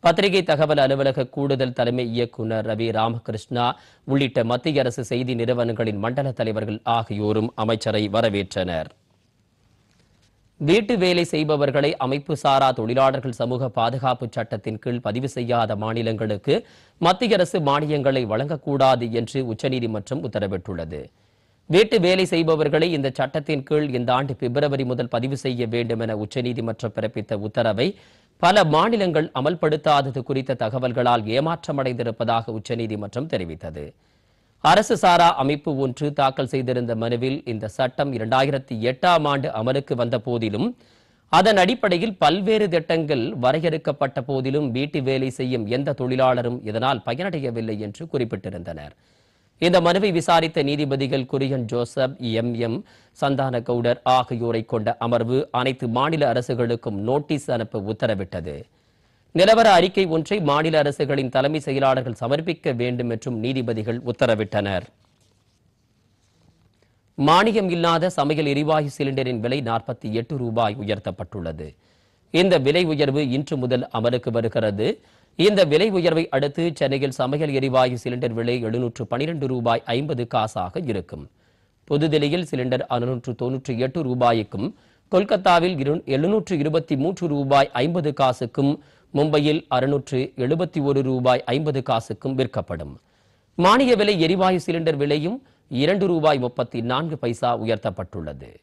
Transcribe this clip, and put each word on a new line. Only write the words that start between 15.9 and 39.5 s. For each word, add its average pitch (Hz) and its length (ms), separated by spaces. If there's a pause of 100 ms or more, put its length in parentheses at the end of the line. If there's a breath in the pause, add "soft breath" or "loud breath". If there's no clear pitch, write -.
மத்திய 190 360
அரசு 185 260
மானியங்களை 143 680
வழங்கக்கூடாது 131 840
என்று 120 360
உச்சநீதிமன்றம் 117 840
உத்தரவிட்டுள்ளது. 90 720 (640)
வீட்டு 214 340
வேலை 185 240
செய்பவர்களை 160 720
இந்த 135 180
சட்டத்தின் 143 480
கீழ் 147 320
இந்த 123 180
ஆண்டு 131 220
பிப்ரவரி 135 500
முதல் 123 240
பதிவு 127 280
செய்ய 123 300
வேண்டும் 113 340
என 113 160
உச்சநீதிமன்றம் 113 800
பிறப்பித்த 110 400
உத்தரவை 110 640 (460 soft breath)
பல 190 220
மாநிலங்கள் 165 680 (100)
அமல்படுத்தாதது 147 840
குறித்த 131 400
தகவல்களால் 123 600 (140)
ஏமாற்றமடைந்திருப்பதாக 131 1160
உச்சநீதிமன்றம் 110 840
தெரிவித்தது. 80 600 (640)
அரசு 196 380
சாரா 175 380
அமைப்பு 143 420
ஒன்று 139 360
தாக்கல் 135 340
செய்திருந்த 123 480
மனுவில் 117 500
இந்த 110 240
சட்டம் 135 480
இரண்டாயிரத்தி 131 600 (140)
எட்டாம் 156 420
ஆண்டு 139 160
அமலுக்கு 131 540